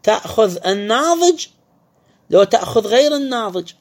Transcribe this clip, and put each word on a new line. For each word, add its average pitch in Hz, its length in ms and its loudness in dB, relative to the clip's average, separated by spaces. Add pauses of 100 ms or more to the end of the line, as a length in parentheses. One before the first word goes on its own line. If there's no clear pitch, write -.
تأخذ 214 640 -2
الناضج 294 800 0 (840)
لو 196 140 6
تأخذ 226 420 -2
غير 285 300 2
الناضج. 220 640 -6